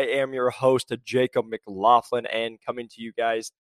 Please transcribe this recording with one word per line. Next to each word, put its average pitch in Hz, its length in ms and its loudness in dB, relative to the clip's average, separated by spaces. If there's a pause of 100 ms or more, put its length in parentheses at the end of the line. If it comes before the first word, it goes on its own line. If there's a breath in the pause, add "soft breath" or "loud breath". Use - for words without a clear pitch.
am 135 280 -2
your 127 160 0
host, 131 420 2 (120)
Jacob 123 420 0
McLaughlin, 113 800 0
and 113 340 -6
coming 120 280 -10
to - 120 -20
you 113 140 -12
guys 113 380 -2 (120)